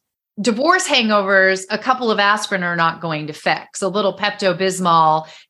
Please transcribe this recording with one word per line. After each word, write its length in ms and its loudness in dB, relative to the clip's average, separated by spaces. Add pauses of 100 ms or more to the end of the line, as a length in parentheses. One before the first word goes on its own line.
(400)
divorce 480 0
hangovers, 840 2
a 80 -2
couple 320 -2
of 80 0
aspirin 460 0
are 100 -4
not 260 0
going 280 -6
to 40 -8
fix. 480 -4
A 60 -2
little 300 -2
Pepto-Bismol 1120 0 (220)